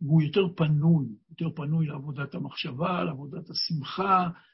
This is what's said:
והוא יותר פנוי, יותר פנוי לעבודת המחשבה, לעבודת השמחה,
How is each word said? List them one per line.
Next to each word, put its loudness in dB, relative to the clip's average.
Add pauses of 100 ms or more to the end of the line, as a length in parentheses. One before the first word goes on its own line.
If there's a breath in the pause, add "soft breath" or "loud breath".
והוא 6
יותר 2
פנוי, 4 (240)
יותר -6
פנוי 0
לעבודת -8
המחשבה, -4
לעבודת -8
השמחה, 0 (240 loud breath)